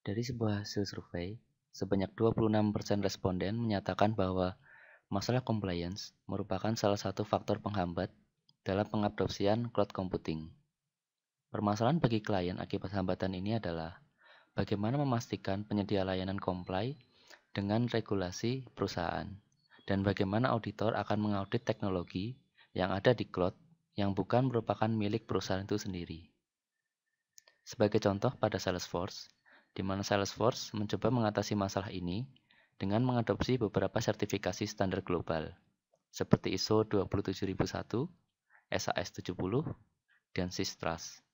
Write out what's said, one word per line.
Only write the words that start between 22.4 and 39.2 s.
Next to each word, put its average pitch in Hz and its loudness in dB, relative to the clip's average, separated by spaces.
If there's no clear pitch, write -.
yang 92 0
ada 113 6
di - 2
cloud 90 0
yang 98 2
bukan 120 2
merupakan 110 0
milik 110 0
perusahaan 95 -2
itu 104 0
sendiri. 87 -8
Sebagai 107 4
contoh, 101 2
pada 107 2
Salesforce, 90 -4
di 101 -4
mana 98 -2
Salesforce - 0
mencoba 107 0
mengatasi 107 2
masalah 95 -2
ini 90 -4
dengan 101 2
mengadopsi 120 0
beberapa 98 0
sertifikasi 101 -2
standar 95 0
global, 82 -2
seperti - 2
iso 107 4
dua 98 2
puluh 95 -2
tujuh 95 -4
ribu 95 -2
satu, 107 -4
S - -2
A - 0
S - -4
tujuh - -6